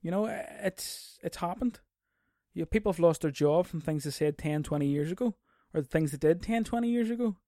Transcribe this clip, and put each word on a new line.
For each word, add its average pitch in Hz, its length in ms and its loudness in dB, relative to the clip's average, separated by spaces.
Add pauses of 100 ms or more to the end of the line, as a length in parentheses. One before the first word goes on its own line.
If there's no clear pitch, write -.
You 165 80 -6
know, 202 160 0
it's, - 960 -8
it's - 160 -6
happened. 226 420 -2 (720)
You 165 100 -6
know, 160 40 -2
people 214 260 2
have 165 80 -2
lost 170 220 6
their 156 80 2
job 151 360 2
from 170 140 -6
things 151 240 -4
they 147 60 -4
said 147 280 -2
ten, 151 240 -2
twenty 147 240 -2
years 147 240 0
ago, 214 240 -2 (380)
or 160 80 -2
the 139 80 -2
things 156 240 2
they 135 60 -6
did 165 240 4
ten, 226 200 0
twenty 233 260 -2
years 233 220 2
ago. 233 260 0 (120)